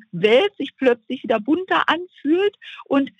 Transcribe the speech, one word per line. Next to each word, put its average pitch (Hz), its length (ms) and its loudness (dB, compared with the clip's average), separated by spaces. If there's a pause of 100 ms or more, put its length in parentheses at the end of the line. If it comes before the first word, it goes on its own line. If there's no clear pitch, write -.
(120)
Welt 220 460 2
sich - 180 -10
plötzlich 254 480 -2
wieder 220 160 -2
bunter 339 480 -2
anfühlt 349 640 -2 (300)
und 277 360 0